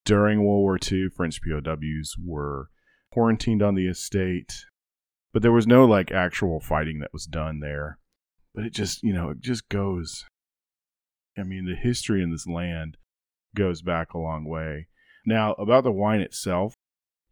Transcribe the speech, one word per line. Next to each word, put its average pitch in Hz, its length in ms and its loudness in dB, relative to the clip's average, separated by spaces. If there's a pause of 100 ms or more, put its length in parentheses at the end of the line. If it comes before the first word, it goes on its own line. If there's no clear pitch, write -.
During 104 400 4
World 101 160 4
War 95 180 2
Two, 95 320 -2
French 82 300 -4
P 82 120 -4
O 76 80 -2
Ws 76 640 -6
were 73 460 -6 (440)
quarantined 113 500 2
on 101 120 4
the 92 120 2
estate, 92 800 -4 (640)
but 113 100 0
there 117 100 6
was 113 140 6
no, 123 200 10
like, 101 240 4
actual 90 500 0
fighting 78 380 -2
that - 140 -8
was 76 140 -12
done 78 340 -6
there. 73 380 -8 (560)
But 104 100 -8
it 117 100 -8
just, - 280 -4
you 110 120 0
know, 85 160 -2
it 65 100 -10
just 123 280 -6
goes, 98 560 -4 (1160)
I 101 40 -6
mean, 95 220 -8
the 90 100 -4
history 113 480 0
in 85 100 0
this 80 140 -8
land 85 500 -6 (600)
goes 90 260 0
back 85 300 -4
a 87 60 -8
long 80 260 -6
way. 80 440 -8 (360)
Now, 110 300 2
about 120 300 4
the 127 80 2
wine 104 280 2
itself, 95 540 -4 (580)